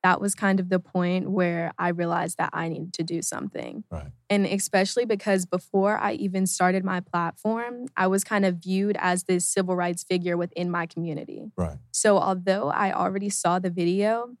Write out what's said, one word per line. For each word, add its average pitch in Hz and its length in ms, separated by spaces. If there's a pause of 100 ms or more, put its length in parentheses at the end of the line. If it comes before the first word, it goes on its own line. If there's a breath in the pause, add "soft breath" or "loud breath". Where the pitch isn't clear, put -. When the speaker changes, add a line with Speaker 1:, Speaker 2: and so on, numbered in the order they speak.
Speaker 1:
that 185 160
was 202 140
kind 196 260
of 180 100
the 185 100
point 180 500
where 170 480
I 175 120
realized 170 500
that - 140
I 165 160
needed 165 240
to 165 100
do 170 180
something. - 680
Speaker 2:
Right. 73 160 (220)
Speaker 1:
And 202 180
especially 196 580
because 196 400
before 196 520
I - 160
even 190 340
started 185 360
my 185 180
platform, 226 840 (100)
I 190 120
was 196 160
kind 202 220
of 180 100
viewed 190 440
as 180 260
this 180 200
civil 185 300
rights 175 280
figure 175 340
within 175 340
my 170 160
community. - 680
Speaker 2:
Right. - 220 (140)
Speaker 1:
So 208 260
although 185 520
I - 240
already 196 360
saw 180 300
the 185 100
video 202 720